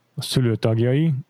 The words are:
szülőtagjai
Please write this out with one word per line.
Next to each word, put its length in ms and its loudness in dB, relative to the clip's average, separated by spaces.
szülőtagjai 920 0